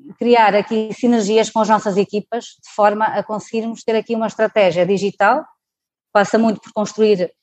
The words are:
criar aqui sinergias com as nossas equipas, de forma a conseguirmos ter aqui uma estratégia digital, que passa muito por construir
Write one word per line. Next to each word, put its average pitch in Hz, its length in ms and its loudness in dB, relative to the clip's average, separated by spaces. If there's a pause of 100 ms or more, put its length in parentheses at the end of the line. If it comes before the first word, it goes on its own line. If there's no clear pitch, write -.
(200)
criar 226 340 4
aqui 220 400 -2
sinergias 220 560 0
com 226 120 -2
as 208 80 0
nossas 202 260 0
equipas, 208 480 -4 (180)
de - 140 -20
forma 208 300 2
a 196 180 -4
conseguirmos 220 600 -8
ter 226 120 -2
aqui 220 180 -4
uma 226 140 -4
estratégia 196 580 0
digital, 202 580 0
que - 680 -20
passa 208 260 2
muito 220 220 0
por - 140 -20
construir 208 680 -2